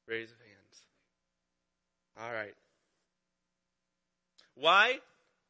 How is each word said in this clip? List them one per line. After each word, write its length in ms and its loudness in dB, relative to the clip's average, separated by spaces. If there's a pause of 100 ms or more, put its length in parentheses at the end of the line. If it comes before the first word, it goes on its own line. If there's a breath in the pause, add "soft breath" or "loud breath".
Raise 220 -8
of 80 -20
hands. 440 -20 (1400)
All 140 -12
right. 220 -10 (2000 soft breath)
Why 460 4 (500)